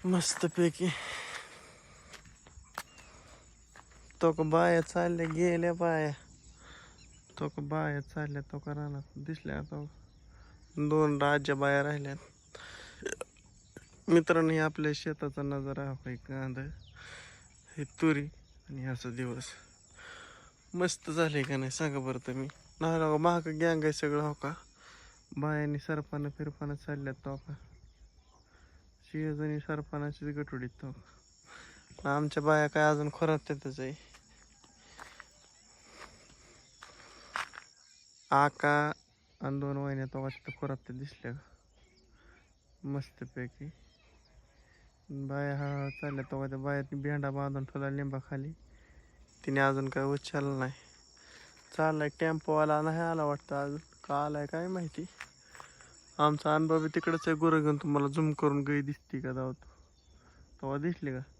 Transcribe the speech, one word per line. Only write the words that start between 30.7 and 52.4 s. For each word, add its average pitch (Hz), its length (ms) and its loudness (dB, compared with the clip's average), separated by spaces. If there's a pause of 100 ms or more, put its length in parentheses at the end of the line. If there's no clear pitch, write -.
का? - 1200 -8
आमच्या 151 280 0
बाया 151 240 6
काय 151 160 4
अजून 151 300 4
खोरात 156 340 2
त्यातच 143 320 -6
आहे. 131 300 -8 (4000)
आका 147 600 4 (500)
आणि 139 180 -2
दोन 139 180 -2
वहिन्या 139 280 -2
तो 135 220 -6
का - 20 -4
तिथं - 300 -12
खोरात 135 180 -4 (100)
त्या 127 120 -10
दिसल्या 135 320 -10
का? 139 80 -10 (1500)
मस्तपैकी. 135 840 -8 (1400)
बाया 139 480 -4
हा 143 320 -2
चालल्या. 139 420 -6
तो 135 100 -4
का 139 60 -4
त्या 135 100 -6
बायातनी 139 440 -4
भेंडा 143 280 -2
बांधून 139 340 -2
ठेवला 139 260 -4
लिंबाखाली. 139 600 -4 (960)
तिने 139 140 2
अजून 135 300 4
काय 135 140 0
उचललं 139 560 -2
नाही. 131 120 -2 (1080)
चाललाय 156 320 2 (100)
टेम्पोवाला, 156 640 4